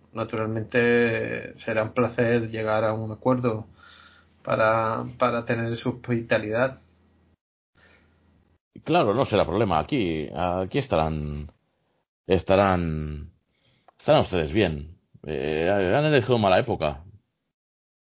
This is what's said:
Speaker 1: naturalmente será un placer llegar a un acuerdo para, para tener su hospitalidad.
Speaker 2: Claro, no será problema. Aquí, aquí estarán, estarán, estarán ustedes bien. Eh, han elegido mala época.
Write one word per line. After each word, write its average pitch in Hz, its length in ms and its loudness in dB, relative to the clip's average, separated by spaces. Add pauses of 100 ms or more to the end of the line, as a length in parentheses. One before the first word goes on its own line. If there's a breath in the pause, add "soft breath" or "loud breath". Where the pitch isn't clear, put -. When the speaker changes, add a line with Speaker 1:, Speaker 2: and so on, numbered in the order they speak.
(140)
Speaker 1:
naturalmente 113 1500 -2
será 110 240 -2
un 110 100 -6
placer 117 560 0
llegar 110 360 0
a 110 80 0
un 110 180 -6
acuerdo 120 560 -2 (720 loud breath)
para, 113 640 0 (120)
para 117 280 0
tener 117 300 -2
su 123 140 -4
hospitalidad. 117 880 -2 (2000 soft breath)
Speaker 2:
Claro, 131 280 4
no 127 120 2
será 98 200 4
problema. 90 340 2
Aquí, 82 540 -2
aquí 90 460 -2
estarán, 78 720 -2 (760)
estarán, 85 1040 0 (680)
estarán 147 220 4
ustedes 80 320 -2
bien. 80 440 0 (280)
Eh, 78 440 -2
han 101 360 0
elegido 127 320 2
mala 98 220 4
época. 78 440 -4 (1120)